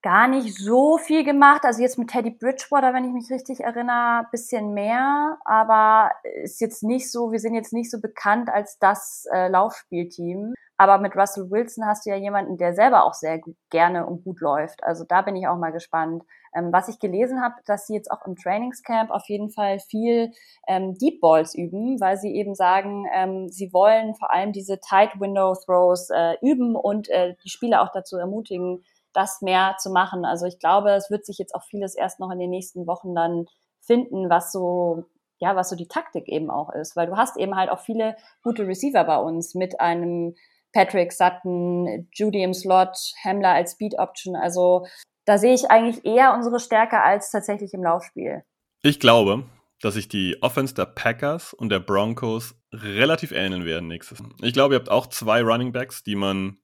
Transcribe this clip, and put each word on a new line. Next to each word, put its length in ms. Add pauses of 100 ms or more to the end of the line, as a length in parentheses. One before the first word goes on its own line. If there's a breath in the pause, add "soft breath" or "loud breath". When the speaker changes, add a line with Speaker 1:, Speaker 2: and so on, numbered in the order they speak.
Speaker 1:
gar 260
nicht 280
so 440
viel 240
gemacht. 400
Also 180
jetzt 160
mit 140
Teddy 180
Bridgewater, 640
wenn 120
ich 60
mich 200
richtig 300
erinnere, 720
bisschen 440
mehr. 720
Aber 680 (320)
ist 180
jetzt 220
nicht 280
so, 200
wir 80
sind 160
jetzt 180
nicht 160
so 100
bekannt 540
als 240
das, 560
äh, 140
Laufspielteam. 1040 (240 soft breath)
Aber 220
mit 160
Russell 340
Wilson 380
hast 180
du 60
ja 60
jemanden, 400
der 180
selber 280
auch 120
sehr 240
gut, 160 (160)
gerne 340
und 180
gut 180
läuft. 420
Also 260
da 140
bin 120
ich 120
auch 100
mal 140
gespannt. 500 (320 soft breath)
Ähm, 180
was 160
ich 120
gelesen 420
habe, 140 (100)
dass 220
sie 80
jetzt 160
auch 160
im 80
Trainingscamp 760
auf 180
jeden 220
Fall 300
viel, 500 (380 soft breath)
ähm, 320
Deep 200
Balls 360
üben, 440
weil 180
sie 180
eben 180
sagen, 580
ähm, 380
sie 240
wollen 400
vor 180
allem 200
diese 300
Tight 380
Window 360
Throws, 560
äh, 320
üben 320
und, 340
äh, 240 (100)
die 60
Spieler 320
auch 100
dazu 260
ermutigen, 680 (300)
das 280
mehr 380
zu 120
machen. 340
Also 200
ich 140
glaube, 320
es 180
wird 160
sich 120
jetzt 180
auch 80
vieles 320
erst 240
noch 120
in 80
den 100
nächsten 360
Wochen 300
dann 300 (340)
finden, 500
was 220
so, 540 (340)
ja, 160
was 140
so 80
die 100
Taktik 400
eben 240
auch 220
ist, 240
weil 100
du 80
hast 220
eben 180
halt 140
auch 100
viele 380 (260 loud breath)
gute 240
Receiver 380
bei 120
uns 380
mit 240
einem 560 (380 soft breath)
Patrick 400
Sutton, 1000
Judy 300
im 100
Slot, 440 (260)
Hamler 300
als 180
Speed 260
Option. 380
Also 500 (380 loud breath)
da 140
sehe 160
ich 180
eigentlich 320
eher 300
unsere 260
Stärke 420
als 300
tatsächlich 420
im 100
Laufspiel. 600 (400)
Speaker 2:
Ich 160
glaube, 460 (360)
dass 120
sich 160
die 320
Offense 320
der 140
Packers 640
und 160
der 100
Broncos 760 (180)
relativ 580
ähneln 320
werden 240
nächstes 320
Jahr. 80 (140)
Ich 100
glaube, 220
ihr 60
habt 120
auch 160
zwei 340
Running 300
Backs, 320
die 140
man 460